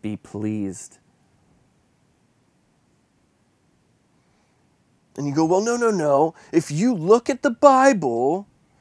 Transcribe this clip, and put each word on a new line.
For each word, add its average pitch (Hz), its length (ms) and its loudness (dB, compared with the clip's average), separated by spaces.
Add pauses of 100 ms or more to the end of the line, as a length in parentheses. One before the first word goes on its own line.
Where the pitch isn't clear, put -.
be 104 160 -10
pleased? 104 800 -10 (4000)
And 143 100 -6
you 139 80 -4
go, 160 100 2
"Well, 180 160 2
no, 233 140 -2
no, 233 160 0
no. 151 420 2 (180)
If 160 200 -2
you 214 240 0
look 196 340 0
at 262 140 -6
the 269 80 0
Bible, 202 960 2 (340)